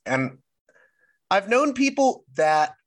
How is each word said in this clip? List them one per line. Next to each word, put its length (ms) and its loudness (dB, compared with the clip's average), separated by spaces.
And 320 -4
I've 180 0
known 240 0
people 500 0
that 400 0